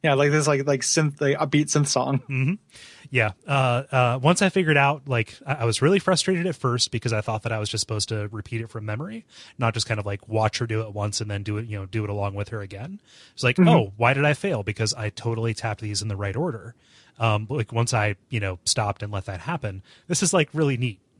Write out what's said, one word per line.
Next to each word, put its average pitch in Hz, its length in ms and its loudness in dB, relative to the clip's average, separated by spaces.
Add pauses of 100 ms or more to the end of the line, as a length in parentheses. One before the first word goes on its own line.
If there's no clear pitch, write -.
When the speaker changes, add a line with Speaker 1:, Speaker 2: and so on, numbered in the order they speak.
Speaker 1:
Yeah, 151 100 4
like 143 160 4
this, 147 160 2
like, 139 220 2
like 139 140 2
synth, 147 380 0
like, 143 200 2
upbeat 151 260 2
synth 147 220 2
song. 135 320 0 (100)
Speaker 2:
Mm-hmm. 135 240 0 (560)
Yeah. 113 220 2 (160)
Uh, 131 440 2
uh, 123 300 2
once 175 220 4
I 190 60 4
figured 160 280 2
out, 139 320 2
like, 117 260 -2 (120)
I, 135 80 -2
I 123 100 -2
was 113 160 2
really 175 160 4
frustrated 180 480 2
at 180 100 -2
first 123 360 -2
because 117 200 -2
I 107 100 0
thought 107 220 -4
that 113 80 -4
I 113 60 -2
was 107 120 -4
just 107 120 -4
supposed 107 280 -4
to 104 220 -4
repeat 110 300 -8
it 113 80 -12
from 110 160 -12
memory, 160 400 -8 (320)
not 113 160 2
just 113 140 -4
kind 110 120 -2
of, 101 60 -8
like, 101 240 -8
watch 110 300 0
her 120 80 -2
do 110 140 -2
it 107 120 -10
once 104 280 -4
and 104 100 -8
then 101 100 -4
do 104 160 -6
it, 113 80 -6
you 107 140 -8
know, 95 80 -10
do 107 160 -4
it 104 80 -4
along 101 240 -4
with 101 140 -6
her 110 120 -8
again. 104 400 -12 (320)
It's - 100 -8
like, 127 140 4
Speaker 1:
Mm-hmm. 180 100 8
Speaker 2:
"Oh, 123 300 6
why 117 160 6
did 139 120 2
I 147 100 4
fail?" 156 260 -2
Because 107 320 -2
I 107 160 -4
totally 113 460 -2
tapped 107 260 -6
these 104 220 -6
in 107 40 -6
the 104 80 -4
right 98 200 -4
order. 120 400 -6 (420)
Um, 110 280 2
but, 117 100 -6
like, 117 180 -4
once 117 180 0
I, 104 240 0 (140)
you 117 100 -2
know, 95 240 -4
stopped 104 380 -2
and 104 100 -8
let 101 140 -6
that 92 160 -8
happen, 107 400 -6 (260)
this 165 140 0
is, 185 120 2
like, 165 200 2
really 147 240 2
neat. 117 220 -4 (200)